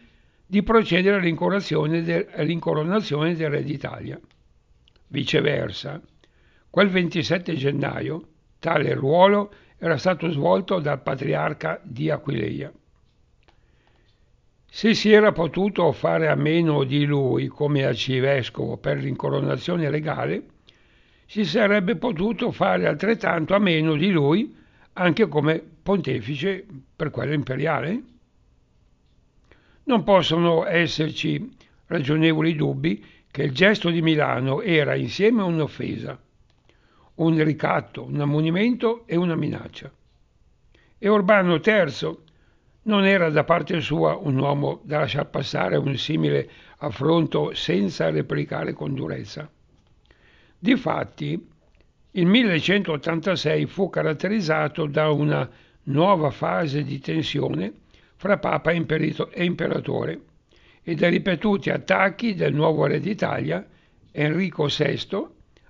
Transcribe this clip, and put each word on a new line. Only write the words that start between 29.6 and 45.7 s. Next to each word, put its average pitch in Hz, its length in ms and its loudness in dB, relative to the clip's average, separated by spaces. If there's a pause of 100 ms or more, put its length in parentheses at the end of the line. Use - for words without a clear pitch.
Non 233 180 2
possono 170 640 4
esserci 160 920 -2 (300)
ragionevoli 156 680 2
dubbi 147 480 -2 (280)
che 147 140 -4
il 139 80 -2
gesto 180 360 2
di 170 140 0
Milano 135 580 2
era 151 340 2
insieme 196 480 0
un'offesa, 143 760 -4 (960)
un 160 280 2
ricatto, 151 600 -2
un 139 160 -4
ammonimento 185 880 0
e 165 100 -2
una 170 200 0
minaccia. - 540 -6 (1080)
E 202 100 -2
Urbano 190 520 6
terzo 175 640 0 (580)
non 202 220 2
era 185 260 4
da 147 120 2
parte 170 380 0
sua 156 360 0
un 143 220 -2
uomo 143 460 0
da 147 160 -2
lasciar 147 280 -4
passare 143 480 -2